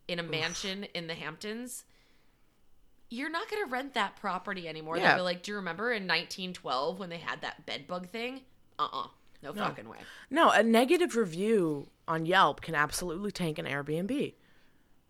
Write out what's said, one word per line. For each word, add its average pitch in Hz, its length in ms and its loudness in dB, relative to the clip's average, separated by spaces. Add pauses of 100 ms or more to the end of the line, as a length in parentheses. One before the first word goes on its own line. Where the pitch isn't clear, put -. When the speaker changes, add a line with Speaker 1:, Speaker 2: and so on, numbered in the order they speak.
Speaker 1:
in 175 100 -4
a 170 60 -4
Speaker 2:
Oof. 160 60 -8
Speaker 1:
mansion 175 540 -4 (100)
in 170 140 -8
the 165 60 -6
Hamptons, 208 680 -10 (1300)
you're 254 200 -6
not 349 200 -4
gonna 415 160 -2
rent 269 280 -6
that 202 220 0
property 185 520 -4
anymore." 156 280 -6
Speaker 2:
Yeah. 175 180 6
Speaker 1:
They're 185 100 2
like, 180 180 -2
"Do 208 100 -8
you 208 40 -6
remember 190 360 -2
in 202 140 -2
nineteen 180 460 -2
twelve 156 460 -2
when 190 120 -8
they 170 80 -10
had 135 240 -6
that - 240 -8
bed 139 200 -8
bug 180 220 -8
thing? 247 340 -8 (360)
Uh-uh. - 300 -4 (340)
No 147 100 -10
Speaker 2:
No. 208 120 -6
Speaker 1:
fucking 139 240 -8
way." 110 100 -16 (320)
Speaker 2:
No, 311 200 8
a 208 120 8
negative 240 540 6
review 180 760 2 (160)
on 160 200 0
Yelp 170 360 6
can 165 120 -6
absolutely 170 580 0
tank 160 260 -2
an 165 80 -6
Airbnb. 156 680 -2 (760)